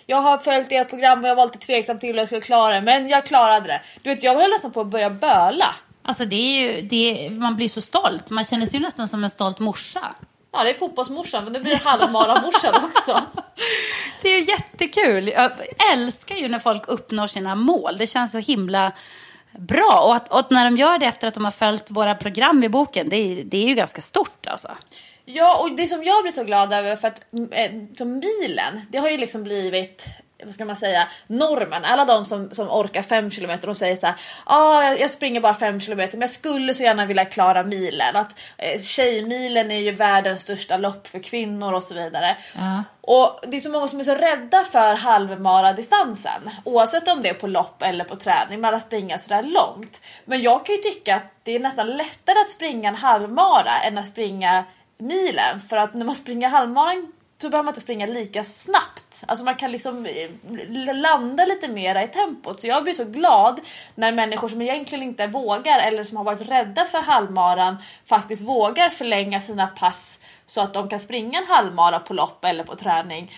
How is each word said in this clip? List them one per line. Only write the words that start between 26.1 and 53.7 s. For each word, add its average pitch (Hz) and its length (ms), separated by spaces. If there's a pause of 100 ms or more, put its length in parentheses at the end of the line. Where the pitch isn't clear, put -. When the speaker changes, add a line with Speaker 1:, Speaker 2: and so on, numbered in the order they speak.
Speaker 1:
blir 349 80
så 247 120
glad 202 300
över, 202 220
för 214 120
att, 220 120 (320)
eh, 202 200 (260)
som 247 220
milen, 220 680
det 262 80
har 302 120
ju 302 80
liksom 226 260
blivit, 185 640 (380)
vad 208 100
ska 214 120
man 208 100
säga, 180 320 (200)
normen. 226 580
Alla 262 200
de 220 200
som, 196 260
som 202 180
orkar 202 320
fem 208 300
kilometer, 175 360
de 208 80
säger 185 200
så 185 100
här: 175 100 (300)
"Ah, 302 380
jag, 269 160
jag 269 100
springer 247 320
bara 214 140
fem 208 240
kilometer, 196 380
men 233 40
jag 247 80
skulle 262 440
så 262 100
gärna 214 220
vilja 190 200
klara 185 380
milen." 185 520
Att, 208 240 (180)
eh, 190 240
tjejmilen 233 880
är 214 80
ju 208 120
världens 196 500
största 196 360
lopp 196 300
för 185 160
kvinnor 208 500
och 180 100
så 185 100
vidare. 170 440 (180)
Speaker 2:
Ja. 190 280 (180)
Speaker 1:
Och - 460
det 269 100
är 262 40
så 302 80
många 294 180
som 277 120
är 269 40
så 277 120
rädda 320 480
för 220 320
halvmaradistansen, 202 1500 (140)
oavsett 254 440
om 320 140
det 196 80
är 175 40
på 196 140
lopp - 340
eller 175 220
på 190 120
träning, 196 460
med 220 120
att 226 100
springa 190 340
så - 120
där 208 140
långt. 285 580 (240)
Men 254 160
jag 240 240
kan 403 100
ju 403 60
tycka 381 340
att - 180 (100)
det 233 120
är 240 40
nästan 254 280
lättare 302 520
att 392 120
springa 233 380
en 208 60
halvmara 233 920